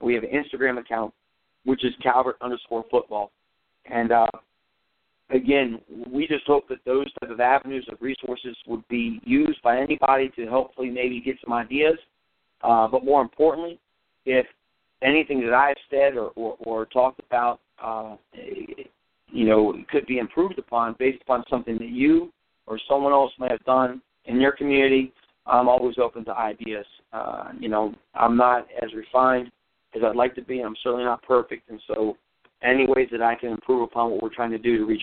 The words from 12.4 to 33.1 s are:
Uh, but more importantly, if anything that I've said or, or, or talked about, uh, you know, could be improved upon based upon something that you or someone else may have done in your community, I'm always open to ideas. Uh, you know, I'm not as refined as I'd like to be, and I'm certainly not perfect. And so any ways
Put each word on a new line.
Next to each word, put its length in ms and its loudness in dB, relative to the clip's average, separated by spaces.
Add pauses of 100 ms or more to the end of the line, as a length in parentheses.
Uh, 260 4
but 160 -2
more 160 4
importantly, 580 0 (460)
if 220 0 (560)
anything 400 2
that 100 0
I've 240 4 (140)
said 260 2
or, 200 -6
or, 240 -6
or 260 -6
talked 340 0
about, 400 -2 (220)
uh, 340 -10 (160)
you 1120 -8
know, 280 4 (160)
could 160 0
be 120 -4
improved 400 -2
upon 400 -4
based 240 -2
upon 280 -2
something 280 -4
that 120 -10
you 420 2 (340)
or 220 -8
someone 240 2
else 260 4
may 120 -4
have 140 -4
done 360 2 (240)
in 160 0
your 120 6
community, 600 2 (340)
I'm 220 4
always 300 2
open 280 -2
to 60 -6
ideas. 540 -6 (260)
Uh, 460 -10
you 100 -8
know, 260 0 (200)
I'm 220 4
not 300 4 (160)
as 120 -8
refined 560 2 (460)
as 80 -4
I'd 100 2
like 220 0
to 60 -12
be, 160 -6
and 80 -6
I'm 160 -10
certainly 220 -2
not 180 -2
perfect. 480 0
And 180 -16
so 280 -2 (460)
any 240 4
ways 240 2